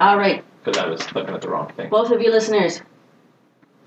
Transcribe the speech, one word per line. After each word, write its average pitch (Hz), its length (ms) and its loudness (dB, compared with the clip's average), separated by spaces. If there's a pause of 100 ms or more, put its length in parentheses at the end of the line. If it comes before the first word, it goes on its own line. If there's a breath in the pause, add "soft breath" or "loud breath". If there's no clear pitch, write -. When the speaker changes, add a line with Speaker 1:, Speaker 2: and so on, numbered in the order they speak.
Speaker 1:
All 202 180 6
right. 196 260 0 (200)
Speaker 2:
'Cause 160 140 -2
I 85 100 -4
was - 260 -8
looking - 180 -6
at 87 80 -8
the - 80 -10
wrong - 280 -6
thing. - 140 -10
Speaker 1:
Both 233 200 2
of 226 100 2
you 226 120 2
listeners, 214 500 0 (1040)